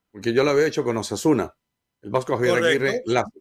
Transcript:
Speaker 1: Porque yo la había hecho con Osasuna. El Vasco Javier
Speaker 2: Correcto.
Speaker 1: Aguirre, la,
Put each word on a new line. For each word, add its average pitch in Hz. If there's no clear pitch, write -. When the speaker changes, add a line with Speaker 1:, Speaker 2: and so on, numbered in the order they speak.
Speaker 1:
Porque 107
yo 127
la 147
había 147
hecho 147
con 120
Osasuna. 107
El 104
Vasco 127
Javier 123
Speaker 2:
Correcto. 156
Speaker 1:
Aguirre, 131
la, 117